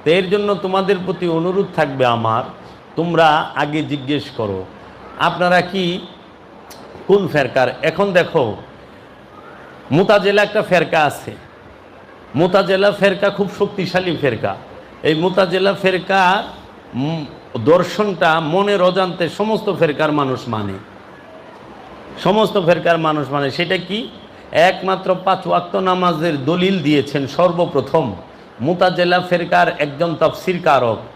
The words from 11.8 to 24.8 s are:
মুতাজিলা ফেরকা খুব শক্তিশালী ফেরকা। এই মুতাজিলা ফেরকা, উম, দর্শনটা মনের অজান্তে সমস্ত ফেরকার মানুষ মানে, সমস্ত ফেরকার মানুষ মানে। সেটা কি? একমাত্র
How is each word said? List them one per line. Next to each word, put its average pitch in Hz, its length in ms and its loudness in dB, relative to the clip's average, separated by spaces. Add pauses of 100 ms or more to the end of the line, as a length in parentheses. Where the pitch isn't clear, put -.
মুতাজিলা 190 560 4
ফেরকা 196 380 2
খুব 196 280 -2
শক্তিশালী 185 600 -2
ফেরকা। 107 380 -2 (480)
এই 156 120 2
মুতাজিলা 185 580 0
ফেরকা, 185 720 2 (500)
উম, 147 320 -4 (400)
দর্শনটা 170 720 2
মনের 190 420 0
অজান্তে 180 480 0
সমস্ত 208 500 -2
ফেরকার 151 320 0
মানুষ 131 360 -2
মানে, 104 260 -4 (1500)
সমস্ত 208 420 2
ফেরকার 170 320 2
মানুষ 151 340 -2
মানে। 143 200 -2
সেটা 175 260 -2
কি? 190 300 -6 (440)
একমাত্র 185 640 2 (100)